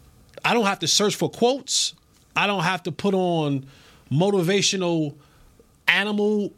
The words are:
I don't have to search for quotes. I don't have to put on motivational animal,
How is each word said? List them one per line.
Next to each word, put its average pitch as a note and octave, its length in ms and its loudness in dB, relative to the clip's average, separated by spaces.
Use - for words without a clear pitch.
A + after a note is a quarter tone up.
I D#3 100 2
don't A3+ 120 2
have G3 140 -2
to D#3 80 -4
search G3+ 280 2
for D3+ 140 -2
quotes. - 640 -2
I E3+ 100 0
don't G3+ 180 0
have F3+ 200 -2
to F3 80 -6
put G3+ 220 0
on D#3+ 520 0
motivational F3 1000 0
animal, G#3 720 0